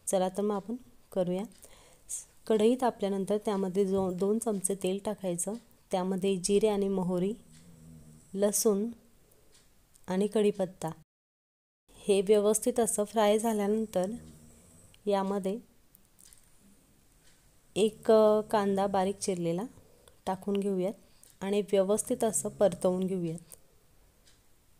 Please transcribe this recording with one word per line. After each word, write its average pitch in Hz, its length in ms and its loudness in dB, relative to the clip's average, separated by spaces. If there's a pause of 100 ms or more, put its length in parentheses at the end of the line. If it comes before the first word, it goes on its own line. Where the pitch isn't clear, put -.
चला 185 220 0
तर 190 140 -4
मग 208 120 -2
आपण 202 220 -6 (360)
करूया. 185 300 -2 (1040)
कढई 220 340 4
तापल्यानंतर 202 640 -2
त्यामध्ये 196 420 0
जो 190 260 0
दोन 196 260 0
चमचे 202 360 -2
तेल 185 300 -2
टाकायचं, 190 480 -6 (380)
त्यामध्ये 190 460 -2
जिरे 202 320 2
आणि 202 200 0
मोहरी, 185 440 -2 (1000)
लसूण 202 520 2 (1200)
आणि 185 200 0
कढीपत्ता 202 640 0 (1040)
हे 196 280 0
व्यवस्थित 214 600 2
असं 214 240 0
फ्राय 214 340 2
झाल्यानंतर 208 720 -2 (960)
यामध्ये 196 520 -2 (2250)
एक, 214 340 0
अ, 214 300 6
कांदा 202 460 0
बारीक 196 320 0
चिरलेला 175 460 -2 (640)
टाकून 190 300 -4
घेऊयात 196 380 -2 (460)
आणि 202 200 -2
व्यवस्थित 202 640 0
असं 208 240 -2
परतवून 185 580 0
घेऊयात. 170 500 -6 (1200)